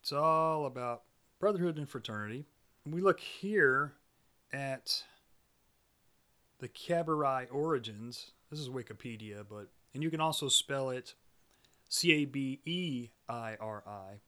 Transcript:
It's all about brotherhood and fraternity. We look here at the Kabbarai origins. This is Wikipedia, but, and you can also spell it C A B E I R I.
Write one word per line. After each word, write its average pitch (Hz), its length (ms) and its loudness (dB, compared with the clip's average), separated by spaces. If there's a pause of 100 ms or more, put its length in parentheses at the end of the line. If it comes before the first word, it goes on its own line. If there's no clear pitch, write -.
It's - 100 -6
all 160 540 4
about 123 360 -4 (360)
brotherhood 175 400 2
and 143 100 -4
fraternity. 107 560 -6 (400)
We 160 160 -4
look 190 200 6
here 147 720 4 (600)
at 135 520 -4 (1500)
the 127 80 -12
Kabbarai 151 840 0
origins. 120 800 -2 (180)
This 151 80 -8
is 143 100 -8
Wikipedia, 110 800 -10
but, 104 200 -12 (260)
and 139 80 -4
you 160 80 0
can 160 100 -2
also 156 280 2
spell 135 420 2
it 127 240 -6 (720)
C - 260 4
A 147 100 4
B 135 400 -4
E 156 460 -2 (180)
I 113 320 -6
R 107 260 -8
I. 98 420 -12